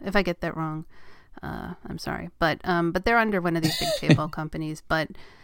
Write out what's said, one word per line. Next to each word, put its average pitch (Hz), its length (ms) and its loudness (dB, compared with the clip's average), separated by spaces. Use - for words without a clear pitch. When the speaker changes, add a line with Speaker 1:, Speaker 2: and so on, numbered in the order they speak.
Speaker 1:
If 190 120 2
I 202 60 6
get 175 180 0
that 175 160 -4
wrong, 156 280 -4
uh, - 340 -8
I'm - 120 -8
sorry. - 320 -6
But, 160 240 2
um, 170 260 2
but 185 140 0
they're 233 140 6
under 214 220 4
one 170 160 2
of 165 60 0
these 156 160 2
big - 100 2
Speaker 2:
<laughs> 622 120 0
Speaker 1:
chaebol 151 320 4
companies. 156 560 -6
But, 160 220 2